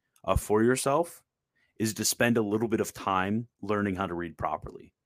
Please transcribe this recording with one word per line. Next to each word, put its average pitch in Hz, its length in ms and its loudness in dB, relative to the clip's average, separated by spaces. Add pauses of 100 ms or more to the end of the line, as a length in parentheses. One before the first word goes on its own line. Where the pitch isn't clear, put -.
(240)
uh, 95 140 2
for 107 260 2
yourself 139 580 0 (580)
is 110 160 -2
to 107 100 -2
spend 120 320 2
a 113 40 2
little 110 260 0
bit 107 120 0
of 101 140 -2
time 101 540 -2 (140)
learning 104 340 0
how 95 100 -2
to 85 80 -4
read 85 240 -8
properly. - 560 -8 (120)